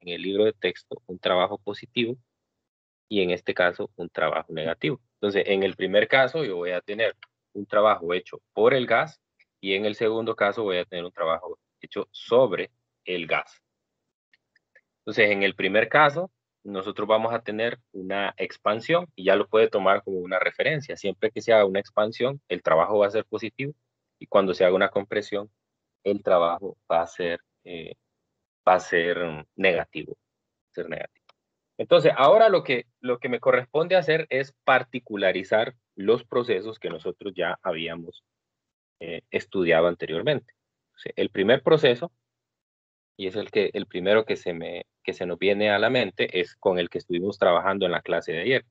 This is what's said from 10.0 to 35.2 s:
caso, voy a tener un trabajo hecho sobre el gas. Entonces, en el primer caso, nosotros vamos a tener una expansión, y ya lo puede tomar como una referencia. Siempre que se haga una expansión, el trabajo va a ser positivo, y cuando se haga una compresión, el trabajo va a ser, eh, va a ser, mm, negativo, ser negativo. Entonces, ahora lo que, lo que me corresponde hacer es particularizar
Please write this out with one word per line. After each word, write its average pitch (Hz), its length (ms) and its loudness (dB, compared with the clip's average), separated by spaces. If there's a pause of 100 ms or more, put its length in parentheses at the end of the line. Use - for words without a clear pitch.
caso, 104 260 -2
voy 95 140 -2
a 90 80 -2
tener 87 200 -10
un 90 80 -12
trabajo 87 460 -6 (220)
hecho - 300 -10
sobre 104 600 0 (340)
el 87 220 -6
gas. 78 360 -6 (1400)
Entonces, 107 300 2
en 98 120 0
el 98 120 0
primer 101 340 0
caso, 151 420 2 (340)
nosotros 101 440 -6
vamos 110 240 2
a 113 80 -2
tener 113 380 -6 (140)
una 98 440 -6
expansión, 113 760 -2
y 92 100 -10
ya 95 120 6
lo 101 120 0
puede 110 200 4
tomar 98 340 2
como 95 160 -6
una 92 200 -2
referencia. 92 580 -2
Siempre 101 340 -4
que 110 100 -10
se 113 140 2
haga 107 100 8
una 98 160 0
expansión, 117 680 -4
el 90 140 -6
trabajo 87 360 2
va 101 80 6
a 101 40 0
ser 107 140 -2
positivo, 117 480 -8 (460)
y - 80 -20
cuando 98 260 2
se 92 140 2
haga 92 80 4
una 95 160 2
compresión, 104 600 -6 (540)
el 101 180 -2
trabajo 87 540 2 (140)
va 82 120 2
a 85 40 -6
ser, 85 340 -6 (240)
eh, 82 300 -14 (720)
va 90 80 6
a 90 60 2
ser, 87 380 0
mm, 78 280 -8 (100)
negativo, 87 600 -2 (540)
ser 85 160 -10
negativo. - 380 -14 (500)
Entonces, 156 400 4
ahora 196 320 8
lo 180 160 2
que, 123 220 -4 (140)
lo 123 200 -4
que 139 80 -8
me 123 100 -2
corresponde 147 560 0
hacer 160 360 2
es 135 220 -4 (120)
particularizar 110 1120 0 (180)